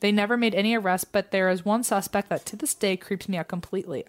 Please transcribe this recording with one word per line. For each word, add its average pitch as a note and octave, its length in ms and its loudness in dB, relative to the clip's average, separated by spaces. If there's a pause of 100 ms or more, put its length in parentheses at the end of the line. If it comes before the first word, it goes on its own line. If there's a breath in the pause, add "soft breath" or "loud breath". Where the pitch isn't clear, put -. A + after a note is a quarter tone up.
They G#3 120 4
never G#3 240 4
made A#3 180 2
any G#3 200 2
arrests, F#3 360 0
but G3 200 0
there F#3 180 2
is F#3 160 0
one A3 200 2
suspect G3+ 440 -2
that - 180 -4
to G#3 100 -12
this D4 180 -4
day F#3+ 240 0
creeps - 320 -8
me F#3 80 -2
out D#3+ 100 -6
completely. F3 600 -6